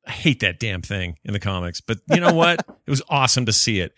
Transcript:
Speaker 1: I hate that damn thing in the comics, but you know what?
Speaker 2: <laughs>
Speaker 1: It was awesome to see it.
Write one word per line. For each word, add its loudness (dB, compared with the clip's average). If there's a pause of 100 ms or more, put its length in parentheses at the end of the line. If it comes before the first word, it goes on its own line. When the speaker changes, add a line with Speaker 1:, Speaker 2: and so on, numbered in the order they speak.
Speaker 1:
I -12
hate 0
that -4
damn -6
thing -6
in -6
the -4
comics, -6
but -6 (160)
you 4
know 4
what? 2
Speaker 2:
<laughs> -20 (100)
Speaker 1:
It -12
was 0
awesome 4
to 0
see 2
it. -4